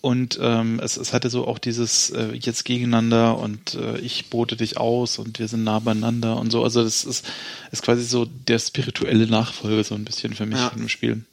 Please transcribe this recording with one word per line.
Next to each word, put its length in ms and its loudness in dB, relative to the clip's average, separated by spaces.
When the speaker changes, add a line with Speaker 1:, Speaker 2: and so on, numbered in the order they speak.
Speaker 1:
Und, 380 2
ähm, 420 2
es, 140 -4
es 160 -6
hatte 160 0
so 180 0
auch 120 -2
dieses, 500 0
äh, 240 -2
jetzt 320 -4
gegeneinander 720 4
und, 380 -6
äh, 240 -4
ich 320 -8
bote 260 0
dich 220 -4
aus 400 0
und 200 -10
wir 80 -4
sind 180 -2
nah 160 2
beieinander 580 0
und 120 0
so. 140 4
Also 180 4
das 220 0
ist, 220 -6
ist 120 -8
quasi 220 2
so 200 0
der 340 0
spirituelle 680 2
Nachfolger 580 0
so 100 -6
ein 120 -6
bisschen 260 -6
für 140 -6
mich 100 -4
Speaker 2:
Ja. 140 0
Speaker 1:
von 80 -10
dem 100 -6
Spiel. 340 -2